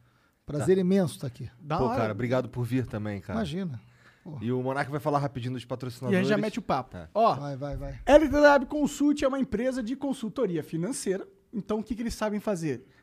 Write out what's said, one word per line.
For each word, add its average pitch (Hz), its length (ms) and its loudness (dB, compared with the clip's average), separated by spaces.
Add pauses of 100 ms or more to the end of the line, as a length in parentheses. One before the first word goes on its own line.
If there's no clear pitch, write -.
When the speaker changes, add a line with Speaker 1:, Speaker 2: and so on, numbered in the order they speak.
(440)
Speaker 1:
Prazer 147 320 4
Speaker 2:
Tá. 190 40 4
Speaker 1:
imenso 180 400 2
tá 147 60 -6
aqui. 120 240 -10 (100)
Speaker 3:
Da - 180 -4
Speaker 2:
Pô, 131 80 2
Speaker 3:
hora. - 140 0
Speaker 2:
cara, 110 120 0
obrigado 123 360 0
por 120 160 -4
vir 117 220 0
também, 104 340 -6
cara. 95 180 -6
Speaker 1:
Imagina. 143 420 -6 (420)
Pô. 151 180 -12
Speaker 2:
E 113 120 -2
o 127 100 0
Monark 135 280 -2
vai 147 100 -4
falar 147 180 0
rapidinho 127 360 -4
dos 120 80 -8
Speaker 3:
E - 40 -20
Speaker 2:
patrocinadores. 127 520 -2
Speaker 3:
aí 190 100 2
já 208 100 4
mete 208 200 -4
o 196 40 -6
papo. - 300 -2
Speaker 2:
Tá. 85 200 -12
Speaker 3:
Ó, 208 220 4
Speaker 1:
Vai, 143 220 -6
vai, 143 200 -8
vai. 139 300 -10
Speaker 3:
L 294 220 8
T 285 120 2
W 285 280 8
Consult 294 540 2
é 269 60 4
uma 269 120 -2
empresa 254 420 -2
de 226 140 -4
consultoria 220 680 -4
financeira. 185 640 -4 (260)
Então, 214 280 -4
o - 20 -4
que 226 140 -6
que 233 60 -6
eles 226 120 -4
sabem 208 240 -2
fazer? 160 480 -4 (160)